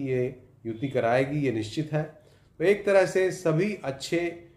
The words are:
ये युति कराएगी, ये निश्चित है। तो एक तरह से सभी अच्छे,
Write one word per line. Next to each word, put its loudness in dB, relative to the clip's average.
ये 0
युति -6
कराएगी, 0
ये 0
निश्चित -4
है। 0
तो -2
एक 2
तरह 6
से 2
सभी 0
अच्छे, -4